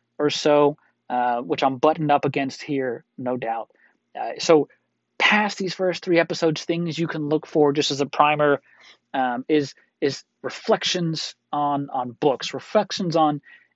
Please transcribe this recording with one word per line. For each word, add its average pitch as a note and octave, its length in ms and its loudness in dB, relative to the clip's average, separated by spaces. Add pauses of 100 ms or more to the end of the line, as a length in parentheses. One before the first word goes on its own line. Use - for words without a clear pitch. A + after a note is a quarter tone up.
(180)
or D3 120 2
so, D3 480 4 (320)
uh, B2 320 0
which D3 200 -4
I'm C3+ 140 0
buttoned D#3 340 2
up C#3+ 140 4
against C#3 380 -4
here, C3 420 -4 (140)
no B2+ 180 -4
doubt. A2+ 340 -6 (480)
Uh, A#2 200 -6
so D#3 300 4 (500)
past G#3+ 400 0
these F#3 160 -6
first F3+ 280 -2
three F3 160 2
episodes, E3 460 0
things E3+ 340 -4
you E3 100 -2
can D#3 200 -6
look D3+ 180 0
for D3 280 4
just D3 160 0
as C#3 100 -4
a C#3 60 0
primer, D3 560 2 (500)
um, B2+ 360 -2
is, D3 260 2 (260)
is C#3 240 -2 (160)
reflections - 920 -2 (180)
on, C#3+ 380 -2
on B2 220 -6
books, C3 420 -2
reflections F#3 600 -2
on D3+ 260 2 (340)